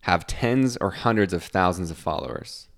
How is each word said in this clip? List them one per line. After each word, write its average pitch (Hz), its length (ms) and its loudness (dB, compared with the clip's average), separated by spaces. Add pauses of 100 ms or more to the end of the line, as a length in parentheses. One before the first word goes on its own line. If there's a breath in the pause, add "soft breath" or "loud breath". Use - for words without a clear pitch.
have 90 260 0
tens 127 520 0
or 95 120 0
hundreds 107 420 2
of 85 120 -2
thousands 90 480 0
of 82 60 -10
followers? - 680 -6 (120)